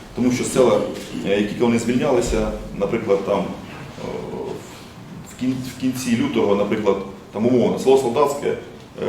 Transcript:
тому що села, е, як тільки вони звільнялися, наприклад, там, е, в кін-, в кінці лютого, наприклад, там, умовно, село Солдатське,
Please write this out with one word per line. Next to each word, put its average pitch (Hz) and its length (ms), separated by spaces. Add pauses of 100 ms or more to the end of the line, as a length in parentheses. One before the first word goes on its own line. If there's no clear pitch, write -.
(160)
тому 120 160
що 117 120
села, 117 360 (480)
е, 101 140
як 104 80
тільки - 140
вони 117 160
звільнялися, 120 720 (280)
наприклад, 101 460
там, 101 140
е, 90 40 (1900)
в - 100
кін-, 131 160 (220)
в - 40
кінці 123 360
лютого, 101 380
наприклад, 101 420 (360)
там, 107 120
умовно, 120 340
село 131 180
Солдатське, 120 560 (560)